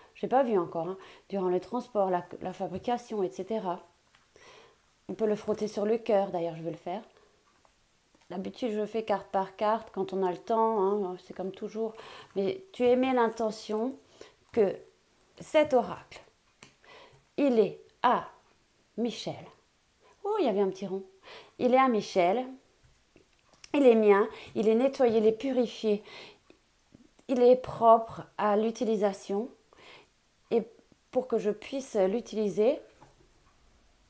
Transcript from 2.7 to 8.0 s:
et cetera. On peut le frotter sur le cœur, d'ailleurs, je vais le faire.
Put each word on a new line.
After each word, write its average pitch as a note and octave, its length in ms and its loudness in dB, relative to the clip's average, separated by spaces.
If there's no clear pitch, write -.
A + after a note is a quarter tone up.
et F3+ 80 -2
cetera. F#3+ 500 -6
On G3+ 60 -10
peut A3 140 -2
le G#3 80 0
frotter G#3 340 -4
sur G#3 160 -4
le A3 120 0
cœur, G3+ 340 0
d'ailleurs, E3+ 260 -4
je E3 40 -12
vais E3 100 -8
le D#3 60 -10
faire. F#3 260 -10